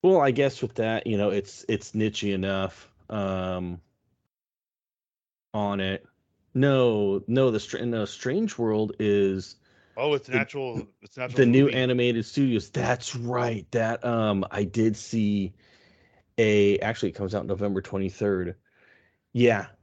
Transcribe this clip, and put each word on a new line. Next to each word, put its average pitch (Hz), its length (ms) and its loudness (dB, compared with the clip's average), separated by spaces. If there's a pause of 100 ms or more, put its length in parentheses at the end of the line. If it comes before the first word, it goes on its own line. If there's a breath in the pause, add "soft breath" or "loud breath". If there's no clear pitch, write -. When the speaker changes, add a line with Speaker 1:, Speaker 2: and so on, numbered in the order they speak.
Speaker 1:
well, 185 180 6
I 139 120 4
guess 135 300 0
with 120 140 -6
that, 113 300 0
you 110 100 0
know, 101 140 2
it's, 101 380 -6
it's - 260 -4
niche-y 107 360 -2
enough, 95 600 -4 (180)
um, 92 720 -6 (1700)
on 101 260 -2
it. 95 260 -6 (480)
No, 117 720 2
no, 127 240 2
the 110 100 -2
Str-, - 240 -8
no, 117 200 -2
Strange 190 540 -6
World 110 400 -2
is 101 580 0 (400 soft breath)
Speaker 2:
Oh, 139 180 0
it's 135 140 -6
an 127 60 -8
Speaker 1:
the, - 0 -
Speaker 2:
actual, 135 680 -4
it's - 140 -20
an 127 60 -8
actual 127 180 -2
Speaker 1:
the 127 60 10
new 135 220 6
Speaker 2:
movie. - 20 2
Speaker 1:
animated 123 560 0
studios. 127 440 0
That's 123 460 -4
right. 120 560 -4
That, 113 320 -2
um, 110 460 0
I 104 140 -2
did 110 320 0
see 104 580 -2 (840 soft breath)
a, 104 420 6
actually, 110 300 -4
it - 40 -16
comes 98 200 -6
out 98 120 -4
November 98 360 -2
twenty-third. 95 720 -4 (800 soft breath)
Yeah. 117 340 4 (140)